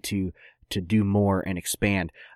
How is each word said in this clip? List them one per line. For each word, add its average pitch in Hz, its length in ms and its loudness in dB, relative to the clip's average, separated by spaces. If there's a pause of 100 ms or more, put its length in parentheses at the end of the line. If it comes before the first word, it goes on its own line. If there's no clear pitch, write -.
to, 95 300 -4 (360)
to 101 120 -4
do 104 220 2
more 98 380 2
and 92 160 -4
expand. 98 540 -2 (240)